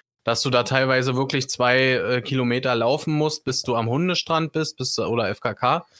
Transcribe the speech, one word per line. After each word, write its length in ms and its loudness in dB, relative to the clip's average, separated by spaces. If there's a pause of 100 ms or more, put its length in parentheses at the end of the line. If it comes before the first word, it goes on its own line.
(240)
Dass 180 0
du 80 0
da 140 2
teilweise 540 2
wirklich 320 -2
zwei, 460 2
äh, 260 0
Kilometer 520 0
laufen 400 0
musst, 300 -2
bis 200 -2
du 120 -2
am 140 0
Hundestrand 640 -2
bist, 240 -4
bis 180 -4
du, 100 -2
oder 240 0
F 120 -6
K 120 -2
K. 320 0 (140)